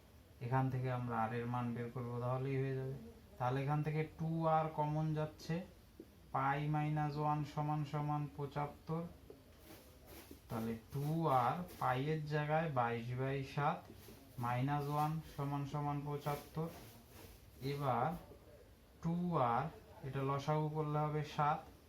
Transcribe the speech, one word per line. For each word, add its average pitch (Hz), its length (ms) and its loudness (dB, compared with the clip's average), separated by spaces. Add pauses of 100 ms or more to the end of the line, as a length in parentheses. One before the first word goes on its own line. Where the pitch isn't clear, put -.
(460)
এখান 131 260 4
থেকে 127 160 0 (100)
আমরা 120 260 -2
আর 113 140 0
এর 120 80 -2
মান 123 280 0
বের 120 200 -4
করবো, 120 200 -4 (100)
তাহলেই 131 380 0
হয়ে 135 160 0
যাবে। 131 180 -4 (420)
তাহলে 127 260 2
এখান 147 220 2
থেকে 156 160 2 (160)
টু 160 120 0 (260)
আর 160 100 4 (120)
কমন 151 280 2 (120)
যাচ্ছে, 151 360 -2 (800)
পাই 135 260 4 (140)
মাইনাস 151 480 2
ওয়ান 151 180 4 (120)
সমান 151 280 2 (120)
সমান 147 300 0 (140)
পঁচাত্তর। 147 680 -4 (1500)
তাহলে 113 240 -4 (200)
টু 139 140 -2 (360)
আর 151 140 4 (240)
পাইয়ের 139 420 2 (100)
জায়গায় 151 360 2 (100)
বাইশ 117 300 2 (120)
বাই 135 180 0 (160)
সাত 151 240 2 (680)
মাইনাস 139 500 2
ওয়ান 151 180 4 (220)
সমান 143 280 -2 (100)
সমান 147 240 0 (100)
পঁচাত্তর। 147 640 -4 (1040)
এবার 139 380 2 (920)
টু 170 120 0 (380)
আর, 131 120 4 (420)
এটা 135 140 -2 (100)
লসাগু 151 360 2 (100)
করলে 151 280 2
হবে 151 180 0 (140)
সাত, 151 240 4 (280)